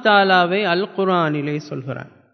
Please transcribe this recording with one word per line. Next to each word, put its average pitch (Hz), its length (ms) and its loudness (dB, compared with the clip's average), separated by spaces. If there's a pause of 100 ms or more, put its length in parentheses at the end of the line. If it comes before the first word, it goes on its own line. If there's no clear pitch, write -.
தாலாவே 190 640 4
அல் 185 280 0
குர்ஆனிலே 156 680 -2
சொல்கிறான். 139 540 -10 (220)